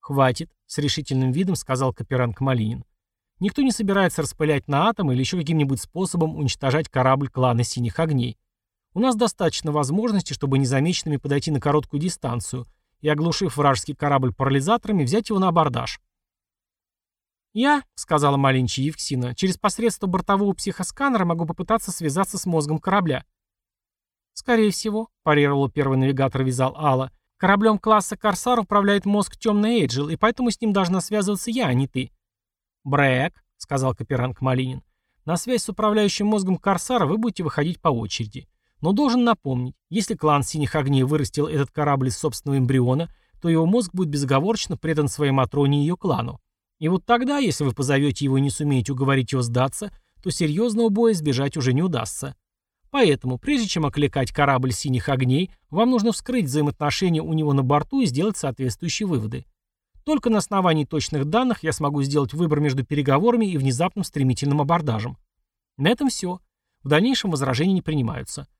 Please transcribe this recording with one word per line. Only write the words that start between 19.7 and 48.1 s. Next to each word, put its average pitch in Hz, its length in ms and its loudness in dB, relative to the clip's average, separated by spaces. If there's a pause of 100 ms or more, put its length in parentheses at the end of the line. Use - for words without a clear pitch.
бортового 196 480 0
психосканера 208 680 -2
могу 170 220 -2
попытаться 185 460 -4
связаться 175 460 -2
с - 80 -6
мозгом 156 320 0
корабля». 180 480 0 (1080)
«Скорее 226 380 2
всего», — 220 380 -6 (160)
парировала 143 460 2
первый 135 280 0
навигатор 135 440 0
Визал 131 340 -2
Алла, 131 360 0 (240)
«кораблем 208 420 2
класса 214 380 2
«Корсар» 226 420 0
управляет 202 460 2
мозг 202 320 0
темный 214 440 2
Эйджел, 139 280 -2
и 160 80 -4
поэтому 233 340 2
с - 100 -6
ним 220 120 0
должна 185 280 2
связываться 208 500 -2
я, 233 160 -2
а 127 80 2
не 135 120 2
ты». - 240 -6 (720)
«Брэк», — 139 600 0 (120)
сказал 131 380 -4
Каперанг 123 460 -4
Малинин, — 131 420 -2 (440)
на 165 100 -2
связь 240 280 -2
с - 40 -8
управляющим 208 600 0
мозгом 190 280 0
«Корсара» 202 480 0
вы 165 140 0
будете 220 240 -4
выходить 156 380 -2
по 170 80 0
очереди. 113 600 -4 (320)
Но 165 120 0
должен 247 320 2
напомнить, 131 500 -2 (140)
если 185 260 -4
клан 147 280 2
«Синих 151 320 -4
Огней» 139 280 2
вырастил 147 440 0
этот 147 240 -2
корабль 139 380 0
из 120 100 -4
собственного 139 400 -2
эмбриона, 131 520 2 (300)
то 170 80 -2
его 165 180 4
мозг 202 260 2
будет 180 160 -2
безоговорочно 143 680 0
предан 156 320 0
своей 143 240 0
Матроне 139 480 2
и - 20 2
ее 170 140 0
клану. 131 440 -4 (380)
И 156 100 -2
вот 180 160 0
тогда, 254 340 2
если 196 260 0
вы 127 80 0
позовете 139 520 0